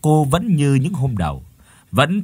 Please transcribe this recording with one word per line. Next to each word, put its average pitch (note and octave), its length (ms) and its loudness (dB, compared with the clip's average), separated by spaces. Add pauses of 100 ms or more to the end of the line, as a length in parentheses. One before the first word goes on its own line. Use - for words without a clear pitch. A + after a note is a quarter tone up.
cô D3+ 240 2
vẫn F3 320 0
như C#3+ 180 2
những C#3 180 0
hôm C3 240 -4
đầu, D2+ 260 -6 (480)
vẫn D#3+ 340 0